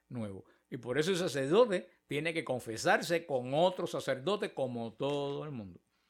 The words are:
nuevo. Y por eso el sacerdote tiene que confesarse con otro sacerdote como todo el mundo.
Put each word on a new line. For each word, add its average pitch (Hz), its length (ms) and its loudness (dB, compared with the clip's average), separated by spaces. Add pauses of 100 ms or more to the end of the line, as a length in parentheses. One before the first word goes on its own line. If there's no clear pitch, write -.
(100)
nuevo. 104 340 -8 (240)
Y 139 80 -8
por 120 220 -2
eso 160 140 2
el 180 40 0
sacerdote 175 720 2 (180)
tiene 156 280 -2
que 160 100 -2
confesarse 151 800 2
con 127 300 -2
otro 180 320 4
sacerdote 160 640 -2
como 120 400 -4
todo 143 540 -2
el 151 40 -8
mundo. 104 300 -10 (300)